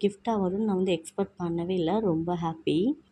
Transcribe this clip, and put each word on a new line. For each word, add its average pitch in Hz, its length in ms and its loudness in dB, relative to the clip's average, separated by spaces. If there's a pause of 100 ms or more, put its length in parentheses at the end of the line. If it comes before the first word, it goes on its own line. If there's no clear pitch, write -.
கிஃப்ட்டா 202 240 0
வரும்னு 202 360 0
நான் 202 120 2
வந்து 185 160 2
எக்ஸ்பெக்ட் 185 460 -4
பண்ணவே 170 320 -2
இல்ல. 185 300 2
ரொம்ப 170 420 0
ஹாப்பி. 165 500 0 (200)